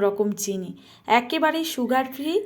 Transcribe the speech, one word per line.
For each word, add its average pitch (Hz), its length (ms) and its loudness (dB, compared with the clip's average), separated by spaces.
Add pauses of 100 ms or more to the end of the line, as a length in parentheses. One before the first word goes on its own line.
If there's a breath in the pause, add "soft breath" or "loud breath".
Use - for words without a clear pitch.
রকম 202 220 2 (140)
চিনি। 185 280 -6 (500 loud breath)
একেবারেই 320 540 0
সুগার 254 400 0
ফ্রি 302 180 -4 (140)